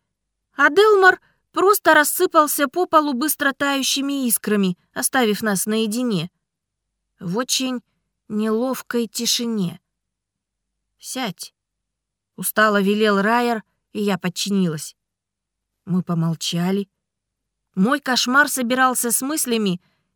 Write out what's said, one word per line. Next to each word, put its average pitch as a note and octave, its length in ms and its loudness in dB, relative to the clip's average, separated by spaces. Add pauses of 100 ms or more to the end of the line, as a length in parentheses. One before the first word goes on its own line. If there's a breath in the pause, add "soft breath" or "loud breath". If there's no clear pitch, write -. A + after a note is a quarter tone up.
(560)
А D4 140 2
Делмар F#4+ 500 6 (300)
просто F#4 440 2
рассыпался D4+ 760 2
по F4+ 180 -2
полу D4+ 260 2
быстро C#4+ 400 -2
тающими C#4 760 -2
искрами, G3+ 500 0 (160)
оставив A#3 480 0
нас G3+ 240 -2
наедине. A3 640 -2 (880)
В F3 200 -6
очень B3+ 440 -4 (460)
неловкой A3 800 -2
тишине. A3 720 -4 (1160)
«Сядь», - 560 -10 (800)
устало G#3 440 2
велел G#3 400 2
Райер, A#3 440 0 (280)
и G#3 100 -4
я G3 160 0
подчинилась. F#3 760 -4 (920)
Мы F3 180 -2
помолчали. F3 840 -2 (880)
Мой B3 260 2
кошмар C4 480 0
собирался B3+ 640 0
с - 120 -2
мыслями, A#3 580 -2 (360)